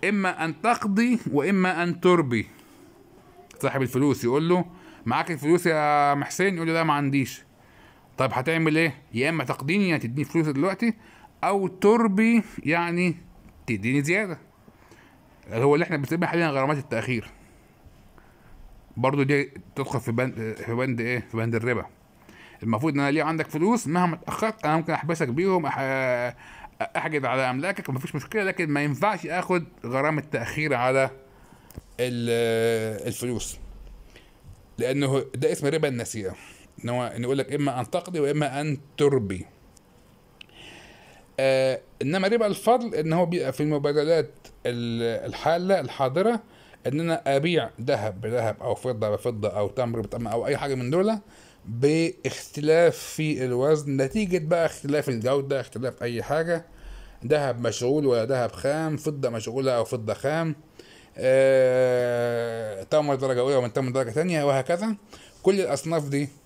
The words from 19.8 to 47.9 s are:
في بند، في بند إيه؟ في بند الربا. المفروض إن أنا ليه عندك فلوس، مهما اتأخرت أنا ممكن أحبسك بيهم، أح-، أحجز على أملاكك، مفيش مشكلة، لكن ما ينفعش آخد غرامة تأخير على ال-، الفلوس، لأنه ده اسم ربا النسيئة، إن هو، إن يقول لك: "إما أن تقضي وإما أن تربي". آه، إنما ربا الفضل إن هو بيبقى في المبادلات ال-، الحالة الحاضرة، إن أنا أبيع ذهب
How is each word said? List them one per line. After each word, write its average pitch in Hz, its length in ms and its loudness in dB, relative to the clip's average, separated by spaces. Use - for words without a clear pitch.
في 113 120 -6
بند، 113 420 -4
في 117 80 -4
بند 123 260 -2
إيه؟ 120 300 -2
في 113 60 -6
بند 113 180 -2
الربا. 117 320 -2
المفروض 113 320 0
إن 143 60 2
أنا 139 100 2
ليه 151 120 2
عندك 156 240 -2
فلوس، 214 400 0
مهما 175 280 2
اتأخرت - 500 -6
أنا 151 120 2
ممكن 165 160 -2
أحبسك 156 360 -2
بيهم، 175 380 0
أح-، - 120 -4
أحجز 156 280 -2
على 127 260 0
أملاكك، 170 400 -4
مفيش 131 240 -6
مشكلة، 202 300 -4
لكن 185 260 -2
ما 143 120 0
ينفعش 160 440 -2
آخد 175 380 -2
غرامة 139 360 0
تأخير 143 420 -2
على 131 360 2
ال-، 117 1080 0
الفلوس، 123 520 -6
لأنه 135 460 0
ده 151 180 0
اسم - 140 -2
ربا 156 220 0
النسيئة، 110 460 -6
إن 117 40 -4
هو، 123 160 -2
إن 120 60 -6
يقول 135 160 0
لك: 131 140 -4
"إما 139 280 -2
أن 113 100 -6
تقضي 175 300 -4
وإما 143 400 0
أن 147 180 -4
تربي". 107 500 2
آه، 131 400 2
إنما 185 260 0
ربا 220 180 2
الفضل 226 480 2
إن 156 180 0
هو 175 140 4
بيبقى 147 260 -2
في 147 100 -4
المبادلات 147 680 2
ال-، 117 640 -2
الحالة 175 520 0
الحاضرة، 151 600 0
إن 139 140 -2
أنا 160 360 0
أبيع 151 340 0
ذهب 110 400 -2